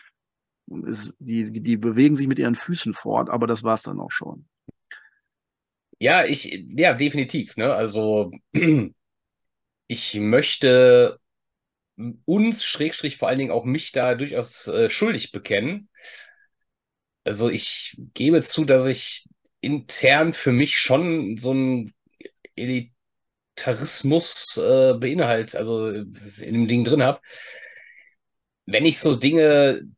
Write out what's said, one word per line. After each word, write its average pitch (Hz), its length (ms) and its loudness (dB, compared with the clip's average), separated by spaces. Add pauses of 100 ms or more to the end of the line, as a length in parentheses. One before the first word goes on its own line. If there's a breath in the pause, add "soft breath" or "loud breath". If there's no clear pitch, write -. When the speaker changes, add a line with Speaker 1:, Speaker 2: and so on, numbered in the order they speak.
(680 soft breath)
Speaker 1:
Und - 200 -12
es, 107 320 -12
die, 113 320 -6
die 110 260 -2
bewegen 117 380 2
sich 135 120 -2
mit 131 100 -2
ihren 120 180 0
Füßen 165 380 -6
fort, 113 380 -4
aber 117 160 0
das 113 160 -4
war's 113 180 -2
dann 98 180 -10
auch - 120 -12
schon. - 340 -10 (1500 loud breath)
Speaker 2:
Ja, 156 260 4
ich, - 460 -6
ja, 151 240 2
definitiv, 135 640 -4
ne? 123 160 0
Also, 107 580 0 (220)
<clears throat> 151 400 2 (920)
ich 110 320 -6
möchte 123 1000 6 (1080)
uns, 220 400 0
Schrägstrich 151 520 -6
vor - 100 -2
allen 131 120 0
Dingen 135 120 -4
auch 110 140 -2
mich 131 260 -4
da 123 240 0
durchaus, 123 520 -8
äh, 110 220 0
schuldig 208 420 -2
bekennen. 120 580 -4 (1300 loud breath)
Also 107 260 -2
ich - 480 -8 (160)
gebe 151 280 4
zu, - 240 0
dass 131 200 4
ich - 420 -6 (340)
intern 143 720 2
für - 180 0
mich 135 260 2
schon 143 600 0
so 123 140 -4
einen 131 420 -2 (640)
Elitarismus, - 2000 -4
äh, 131 360 4
beinhalt-, 120 640 -2
also 110 340 -4
in 104 640 -12
dem 117 140 2
Ding 120 160 0
drin 131 200 2
hab. - 180 0 (1400 loud breath)
Wenn 120 200 0
ich 160 140 2
so 147 160 2
Dinge 143 680 4 (160)